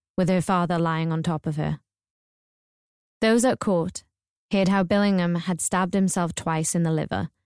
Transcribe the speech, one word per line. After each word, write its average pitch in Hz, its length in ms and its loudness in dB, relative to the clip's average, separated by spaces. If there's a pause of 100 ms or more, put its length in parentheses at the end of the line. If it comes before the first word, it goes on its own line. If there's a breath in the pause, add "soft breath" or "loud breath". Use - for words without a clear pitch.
(180)
with 180 120 2
her 185 120 4
father 175 380 0
lying 165 320 0
on 160 120 -2
top 160 220 -2
of 156 120 -4
her. 151 220 -4 (1400)
Those 226 240 4
at - 140 2
court 185 440 -2 (480)
heard 196 160 2
how 196 160 4
Billingham 180 600 0
had 175 180 -4
stabbed 185 320 -2
himself 185 420 0
twice 160 400 -4
in 170 80 2
the 160 80 0
liver 151 380 -2 (160)